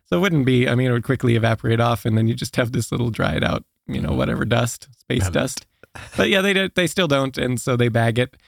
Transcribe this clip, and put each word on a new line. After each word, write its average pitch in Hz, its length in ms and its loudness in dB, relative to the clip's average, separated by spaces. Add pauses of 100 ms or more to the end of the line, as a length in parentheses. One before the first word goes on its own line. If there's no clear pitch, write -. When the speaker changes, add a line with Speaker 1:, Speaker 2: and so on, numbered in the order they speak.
Speaker 1:
so 175 120 -2
it - 20 2
wouldn't 170 260 2
be. 127 220 4
I 139 80 0
mean, 127 140 2
it 123 40 2
would 120 100 0
quickly 123 320 0
evaporate 113 440 0
off, 117 260 0
and 110 120 0
then 110 100 2
you 113 80 2
just 123 200 -8
have 123 160 0
this 120 200 -2
little 120 200 -2
dried - 320 -2
out, - 200 -2 (240)
you - 140 -4
know, - 80 -2
Speaker 2:
Mm-hmm. 127 80 0
Speaker 1:
whatever 127 280 0
dust, 117 420 -2 (120)
space - 220 -4
Speaker 2:
Pellet. 95 120 -2
Speaker 1:
dust. - 320 -4 (500)
But 196 140 2
yeah, 196 120 2
they 196 120 2
do, 190 220 0
they 180 100 2
still 175 220 0
don't, 135 320 0
and 127 200 -2
so 127 160 -2
they 120 140 2
bag 117 300 0
it. 127 180 -2 (100)